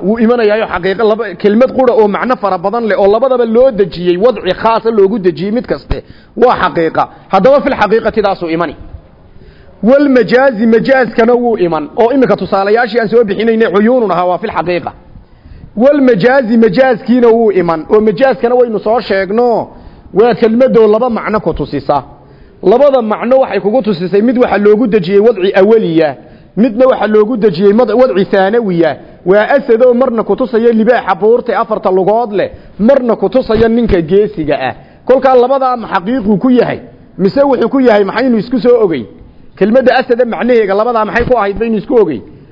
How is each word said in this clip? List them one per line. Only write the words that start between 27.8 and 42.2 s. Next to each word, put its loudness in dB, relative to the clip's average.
wadci 2
thaanawiya. 0
Waa 2
asadoo 2
marna 0
ku -2
tusaya 0
libaaxa 0
buurta 0
afarta -4
lugood 0
leh, -4
marna 0
ku -4
tusaya 0
ninka 0
geesiga -2
ah. -8
Kolkaa 2
labadaa 0
ma -12
xaqiiquu -2
ku 0
yahay, 0
mise 0
wuxuu 0
ku -2
yahay 4
maxaynu -2
isku -4
soo 4
ogeyn? -4
Kelmadda 2
asada 0
macnaheega 0
labadaa 0
maxay -2
ku 2
ahayd -4
baynu -4
isku -6
ogeyn? 0